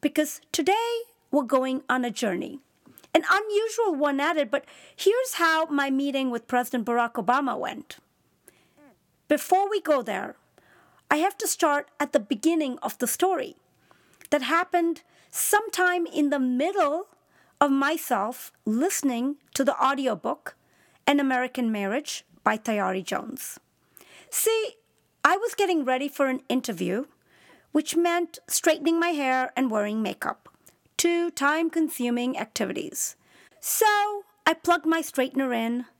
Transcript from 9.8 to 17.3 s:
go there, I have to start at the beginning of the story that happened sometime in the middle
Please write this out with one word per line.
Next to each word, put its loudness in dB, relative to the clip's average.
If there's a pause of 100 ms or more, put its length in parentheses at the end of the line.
go 2
there, -8 (760)
I 4
have 0
to -4
start 0 (100)
at -2
the 4
beginning 0
of -6
the -2
story -2 (720)
that 2
happened 0 (300)
sometime 0
in 0
the 0
middle 0 (520)